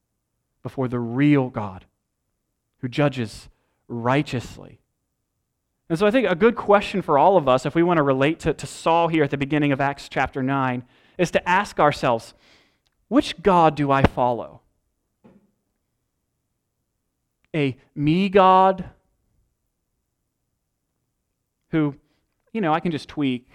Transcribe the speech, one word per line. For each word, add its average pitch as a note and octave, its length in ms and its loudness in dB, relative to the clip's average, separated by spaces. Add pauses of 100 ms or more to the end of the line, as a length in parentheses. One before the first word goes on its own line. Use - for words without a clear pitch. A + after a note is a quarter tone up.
(640)
before B2+ 240 -6
the B2 100 -6
real C3 500 2
God G2+ 360 -10 (920)
who B2+ 100 -10
judges B2+ 600 -4 (380)
righteously. A#2+ 920 -4 (1080)
And E3 100 -2
so G3+ 80 2
I G#3 40 4
think A#3+ 160 2
a F3+ 80 0
good A3 220 2
question G3+ 460 0
for D3 160 2
all F3 180 4
of D3+ 100 0
us, B2+ 200 2
if C#3+ 80 -6
we E3 80 2
want F3 160 2
to D3+ 40 2
relate C#3 380 0
to, D#3+ 140 -2
to - 120 -12
Saul E3+ 420 0
here D#3+ 140 0
at C#3+ 80 0
the D3 60 -4
beginning C#3+ 340 0
of C#3 120 0
Acts C#3 260 -6
chapter C3+ 340 -4
nine, C3 400 -2 (360)
is F3 140 0
to - 160 -2
ask F#3+ 300 -2
ourselves, C#3 540 0 (760)
"Which A3 340 -2
God E3 340 4
do C#3+ 140 -2
I C3+ 120 2
follow? A#2+ 600 -2 (3000)
A C#3+ 220 -2 (180)
me E3 360 0
God F#3 580 4 (2750)
who, D3+ 260 -2 (580)
you A3 100 -4
know, D3+ 100 0
I E3 80 -2
can F3+ 100 -4
just D3 200 -8
tweak, C3 440 -4